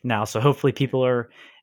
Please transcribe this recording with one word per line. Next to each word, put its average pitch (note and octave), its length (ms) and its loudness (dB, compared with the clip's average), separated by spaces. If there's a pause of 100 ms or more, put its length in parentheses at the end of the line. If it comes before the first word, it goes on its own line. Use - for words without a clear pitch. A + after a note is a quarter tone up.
now. A2 220 0
So G#2+ 140 -4
hopefully C3+ 340 2
people C3 300 -2
are B2 280 0 (320)